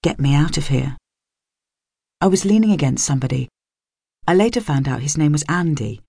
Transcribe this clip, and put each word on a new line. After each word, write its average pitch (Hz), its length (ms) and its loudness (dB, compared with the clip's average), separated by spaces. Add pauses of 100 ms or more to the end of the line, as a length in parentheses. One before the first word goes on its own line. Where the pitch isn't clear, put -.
"Get - 160 -2
me 139 160 2
out 156 220 2
of 143 100 -4
here." 131 300 -2 (1200)
I 185 60 4
was 190 180 2
leaning 214 260 4
against 147 340 0
somebody. 131 440 -2 (800)
I 170 60 2
later 226 280 2
found 139 260 -2
out 123 140 -4
his 143 160 -6
name 151 140 4
was 147 180 0
Andy. 151 600 -4